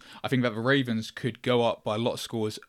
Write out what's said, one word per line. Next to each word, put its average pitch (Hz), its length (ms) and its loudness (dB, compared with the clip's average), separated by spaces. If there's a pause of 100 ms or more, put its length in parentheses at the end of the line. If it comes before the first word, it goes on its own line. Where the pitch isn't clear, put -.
(240)
I - 40 -4
think 127 160 2
that 120 100 0
the 110 80 -6
Ravens 123 480 2
could - 320 -6
go 123 220 4
up 113 200 0
by 110 120 -2
a - 20 0
lot 113 160 0
of 95 60 -6
scores 110 500 -4